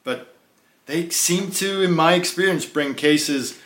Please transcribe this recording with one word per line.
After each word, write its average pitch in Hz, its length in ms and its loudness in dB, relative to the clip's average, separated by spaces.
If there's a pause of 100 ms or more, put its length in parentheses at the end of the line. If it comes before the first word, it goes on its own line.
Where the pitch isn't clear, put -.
but - 280 -8 (600)
they 165 200 -2
seem 185 420 0
to, 196 300 -2
in 180 100 2
my 165 220 4
experience, 180 520 0
bring 139 280 -4
cases 147 720 0